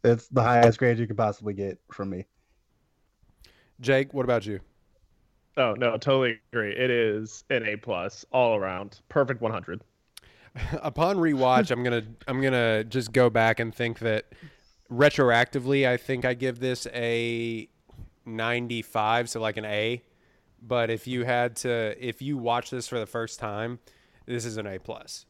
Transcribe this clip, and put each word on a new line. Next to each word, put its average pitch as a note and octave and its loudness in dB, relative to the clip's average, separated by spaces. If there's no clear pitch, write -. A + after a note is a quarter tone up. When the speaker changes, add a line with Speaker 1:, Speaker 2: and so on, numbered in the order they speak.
Speaker 1:
It's A#2 2
the B2+ 2
highest A#2+ 6
grade A#2+ 2
you A#2 -2
could G#2 -6
possibly G#2 -2
get G2 -6
from G2 -6
me. F#2 -10
Speaker 2:
Jake, C3+ 2
what C3+ -2
about A#2 2
you? G#2 -6
Speaker 3:
Oh, B2 2
no, A#2 0
totally C3 2
agree. G#2+ -2
It B2+ 0
is A2 0
an A#2+ 0
A G#2+ -2
plus G2 -6
all B2 4
around. F#2+ -6
Perfect C3 0
one A2+ -2
hundred. F#2 -8
Speaker 2:
<laughs> C3+ -8
Upon E3 0
rewatch, C3 4
I'm A#2+ -2
gonna, A#2+ 0
I'm C3 -2
gonna A#2 2
just A#2 -4
go B2 6
back A2+ 4
and A2+ -4
think A#2 -4
that A2 0
retroactively, C3 4
I B2 2
think B2+ -4
I B2+ 2
give B2 -4
this B2+ -4
a A#2 -4
ninety-five, A#2 -2
so, A2+ -8
like, A2 -2
an G#2+ -8
A. G#2+ -2
But A#2 -2
if A2+ -4
you B2+ -4
had B2 0
to, A2+ -2
if B2 -8
you C#3+ -4
watch A#2 -2
this B2 -8
for B2 -6
the A2 -4
first A2+ -8
time, A2+ -6
this A#2+ -6
is A2+ -8
an G#2+ -8
A F#2+ -8
plus. - -14